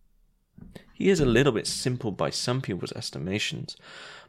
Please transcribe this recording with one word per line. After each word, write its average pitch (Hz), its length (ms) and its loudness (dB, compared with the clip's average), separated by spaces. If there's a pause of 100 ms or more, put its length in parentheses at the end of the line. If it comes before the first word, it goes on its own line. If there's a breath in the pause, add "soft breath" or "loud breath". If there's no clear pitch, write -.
(920 loud breath)
he - 160 2
is 185 100 6
a 143 60 6
little 123 260 6
bit 107 140 -2
simple 123 460 -2
by 78 180 0
some 123 320 -2
people's - 300 -6
estimations, - 840 -6 (540 loud breath)